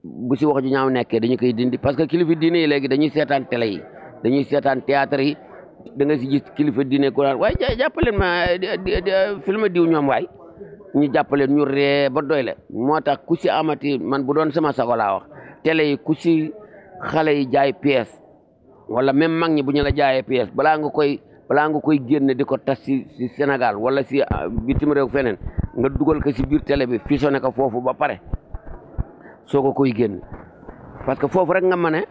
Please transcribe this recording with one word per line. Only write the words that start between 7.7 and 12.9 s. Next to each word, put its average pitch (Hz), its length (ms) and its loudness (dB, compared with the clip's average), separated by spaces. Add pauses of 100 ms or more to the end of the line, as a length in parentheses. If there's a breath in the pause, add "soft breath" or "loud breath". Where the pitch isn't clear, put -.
jàppaleen 262 400 0
ma, 180 400 0
di, 185 80 -4 (180)
di, 185 180 0
di, 190 80 -2 (320)
film 208 260 0
diw 170 180 2
ñoom 151 220 2
waay." 127 200 0 (680)
Ñu 143 180 2
jàppaleen, 139 420 2
ñu 147 100 4
ree 139 440 2
ba 139 140 -2
doy 143 220 0
la. 90 100 -4 (160)
Moo 143 300 0